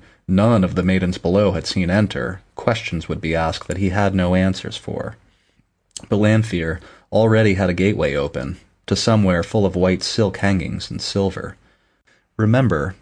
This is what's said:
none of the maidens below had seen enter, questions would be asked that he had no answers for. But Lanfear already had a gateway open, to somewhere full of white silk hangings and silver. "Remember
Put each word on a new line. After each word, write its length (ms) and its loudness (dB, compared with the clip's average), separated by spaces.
none 340 4
of 140 -2
the 80 0
maidens 340 0
below 320 2
had 160 -4
seen 240 -2
enter, 520 -2
questions 540 -4
would 120 -6
be 140 -2
asked 320 -4
that 120 -6
he 100 0
had 260 0
no 220 2
answers 400 -2
for. 400 -10
But 80 0
Lanfear 640 0
already 420 4
had 160 2
a 40 -2
gateway 400 0
open, 440 -6
to 100 0
somewhere 460 2
full 220 -2
of 120 -2
white 260 2
silk 360 -2
hangings 520 -2
and 100 -8
silver. 560 -4
"Remember 640 2